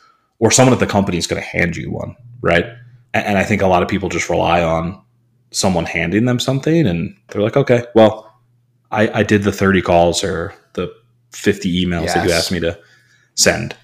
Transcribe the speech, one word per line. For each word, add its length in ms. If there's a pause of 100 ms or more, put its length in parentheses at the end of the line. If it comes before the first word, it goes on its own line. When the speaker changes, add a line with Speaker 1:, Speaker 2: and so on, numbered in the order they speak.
(400)
Speaker 1:
or 100
someone 240
at 60
the 60
company 320
is 100
gonna 120
hand 360
you 160
one, 240 (240)
right? 240 (500)
A-, 40 (100)
and 100
I 60
think 180
a 60
lot 140
of 60
people 200
just 200
rely 340
on 380 (520)
someone 320
handing 400
them 160
something, 460
and 300 (120)
they're 140
like, 140
"Okay, 280 (100)
well, 380 (580)
I, 300
I 20
did 200
the 100
thirty 300
calls 400
or 320 (200)
the 180 (400)
fifty 520
emails 300
that 100
you 60
Speaker 2:
Yes. 80
Speaker 1:
asked 140
me 80
to 180 (580)
send," 480